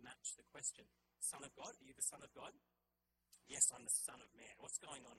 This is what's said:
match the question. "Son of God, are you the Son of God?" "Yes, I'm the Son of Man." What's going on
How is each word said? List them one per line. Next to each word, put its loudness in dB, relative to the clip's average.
match -8
the -20
question. -4
"Son -2
of -8
God, -8
are -20
you -14
the 2
Son -4
of -12
God?" -8
"Yes, 10
I'm -12
the 2
Son -6
of -18
Man." -14
What's -4
going -8
on -14